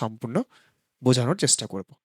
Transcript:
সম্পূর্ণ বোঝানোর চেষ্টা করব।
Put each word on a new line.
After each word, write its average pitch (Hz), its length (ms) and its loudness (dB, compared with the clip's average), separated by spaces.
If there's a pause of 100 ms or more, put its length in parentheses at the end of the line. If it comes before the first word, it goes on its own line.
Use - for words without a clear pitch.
সম্পূর্ণ 113 340 -6 (720)
বোঝানোর 127 380 4
চেষ্টা 127 300 0
করব। 95 160 -10 (160)